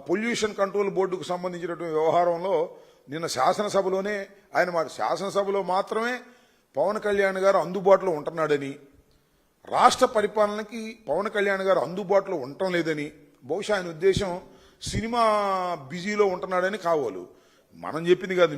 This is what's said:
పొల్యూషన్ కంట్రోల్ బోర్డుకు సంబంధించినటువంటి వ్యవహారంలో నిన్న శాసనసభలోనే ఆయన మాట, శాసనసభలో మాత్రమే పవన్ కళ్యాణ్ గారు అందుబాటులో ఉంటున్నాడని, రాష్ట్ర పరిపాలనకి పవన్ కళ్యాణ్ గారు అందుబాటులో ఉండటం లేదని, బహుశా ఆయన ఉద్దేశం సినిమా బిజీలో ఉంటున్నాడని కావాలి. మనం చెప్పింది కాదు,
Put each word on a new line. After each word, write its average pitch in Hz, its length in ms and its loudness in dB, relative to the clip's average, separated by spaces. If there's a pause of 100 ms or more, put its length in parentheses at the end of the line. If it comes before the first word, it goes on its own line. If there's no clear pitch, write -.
పొల్యూషన్ 214 520 -2
కంట్రోల్ 196 360 0
బోర్డుకు 180 340 -2
సంబంధించినటువంటి 170 680 -6
వ్యవహారంలో 170 560 2 (560)
నిన్న 160 160 -6 (100)
శాసనసభలోనే 190 800 0 (400)
ఆయన 180 200 4
మాట, 156 100 0 (120)
శాసనసభలో 190 600 -2 (140)
మాత్రమే 226 400 -2 (600)
పవన్ 196 300 0
కళ్యాణ్ 196 400 0
గారు 196 200 6
అందుబాటులో 190 520 4
ఉంటున్నాడని, 147 560 -2 (1000)
రాష్ట్ర 240 300 4 (100)
పరిపాలనకి 214 680 -2 (260)
పవన్ 185 280 -2
కళ్యాణ్ 196 320 0
గారు 180 180 4
అందుబాటులో 190 500 0 (100)
ఉండటం 185 300 -4
లేదని, 156 320 -2 (420)
బహుశా 196 280 -2
ఆయన 180 180 -4
ఉద్దేశం 185 360 2 (600)
సినిమా 226 320 0 (680)
బిజీలో 202 340 0 (100)
ఉంటున్నాడని 185 520 -2
కావాలి. 117 360 0 (600)
మనం 123 260 -4
చెప్పింది 185 300 4
కాదు, 156 180 4